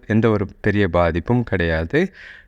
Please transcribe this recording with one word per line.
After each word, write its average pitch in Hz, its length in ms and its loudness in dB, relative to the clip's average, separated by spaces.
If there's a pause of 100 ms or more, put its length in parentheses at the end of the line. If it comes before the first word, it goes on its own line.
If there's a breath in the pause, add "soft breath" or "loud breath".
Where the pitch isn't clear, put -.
எந்த 113 240 2
ஒரு 101 180 0 (120)
பெரிய 101 280 2
பாதிப்பும் 87 560 0
கிடையாது. 85 680 -2 (340 loud breath)